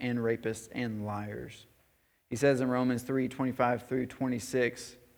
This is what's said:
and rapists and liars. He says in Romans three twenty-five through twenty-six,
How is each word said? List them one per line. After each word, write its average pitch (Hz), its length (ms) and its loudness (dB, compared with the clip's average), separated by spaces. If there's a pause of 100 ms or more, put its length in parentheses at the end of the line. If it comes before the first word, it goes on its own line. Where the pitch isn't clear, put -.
and 123 180 0
rapists 113 540 0
and 110 320 -4
liars. 104 600 -8 (640)
He 120 60 -2
says 131 260 6
in 127 60 2
Romans 123 340 2
three 131 260 0
twenty-five 123 600 0
through 127 180 0
twenty-six, 123 880 -2 (220)